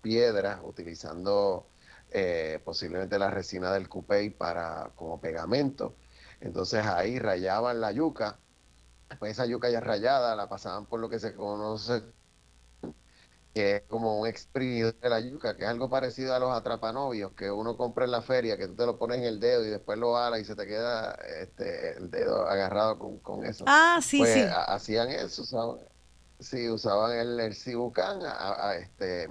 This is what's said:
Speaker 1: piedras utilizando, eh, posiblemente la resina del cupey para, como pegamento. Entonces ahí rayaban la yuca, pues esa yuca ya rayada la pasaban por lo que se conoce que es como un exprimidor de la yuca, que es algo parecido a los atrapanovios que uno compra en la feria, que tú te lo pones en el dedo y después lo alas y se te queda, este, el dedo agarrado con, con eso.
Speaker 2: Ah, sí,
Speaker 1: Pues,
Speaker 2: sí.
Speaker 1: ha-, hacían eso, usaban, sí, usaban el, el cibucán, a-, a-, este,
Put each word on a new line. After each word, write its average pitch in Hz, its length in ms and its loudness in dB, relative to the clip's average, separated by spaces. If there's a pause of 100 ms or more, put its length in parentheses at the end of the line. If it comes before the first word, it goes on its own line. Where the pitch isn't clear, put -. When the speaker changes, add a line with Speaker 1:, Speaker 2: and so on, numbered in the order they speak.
Speaker 1:
piedras 107 600 4
utilizando, 90 1000 0 (440)
eh, 82 540 0
posiblemente 90 540 -4
la 98 120 2
resina 92 420 -4
del 95 160 0
cupey 101 400 0
para, 85 680 -4
como 82 240 -8
pegamento. 87 760 0 (460)
Entonces 107 440 -2
ahí 104 340 2
rayaban 107 640 0
la 107 120 0
yuca, 139 460 -2 (800)
pues 107 140 -6
esa 127 120 0
yuca 120 240 2
ya 117 120 4
rayada 117 560 2
la 101 120 -4
pasaban 98 380 -8
por 117 140 -4
lo 110 100 -6
que 113 80 -2
se 107 160 -6
conoce 107 680 -4 (1500)
que 101 220 2
es 101 60 -6
como 110 360 -2
un 110 80 -2
exprimidor 117 720 -2
de 123 120 0
la 113 100 2
yuca, 123 340 -4
que - 100 -6
es 107 40 0
algo 120 220 -2
parecido 131 440 -2
a 127 40 2
los 127 180 2
atrapanovios 113 760 -2
que 101 180 -6
uno 110 260 -2
compra 123 300 0
en 127 40 -2
la 120 120 0
feria, 117 340 2
que 98 100 -4
tú 87 80 -12
te 120 120 2
lo 117 100 0
pones 120 220 0
en 120 60 0
el 113 140 0
dedo 117 280 6
y - 20 -2
después 104 300 -4
lo 120 180 2
alas 117 240 2
y 101 60 -8
se 104 100 -8
te 101 100 -6
queda, 113 460 -2 (300)
este, - 560 -6
el 87 120 -10
dedo - 380 2
agarrado 98 500 2
con, - 200 -10
con 98 260 -8
eso. - 240 -6
Speaker 2:
Ah, 330 320 8
sí, - 160 0
Speaker 1:
Pues, 254 160 8
Speaker 2:
sí. 254 80 8
Speaker 1:
ha-, - 240 2
hacían 113 460 0
eso, - 320 -6
usaban, 117 340 -4 (640)
sí, 120 300 -4
usaban 107 420 2
el, 120 260 0
el 110 160 -2
cibucán, 123 680 -2
a-, 98 440 -2
a-, 95 100 0
este, 90 520 -4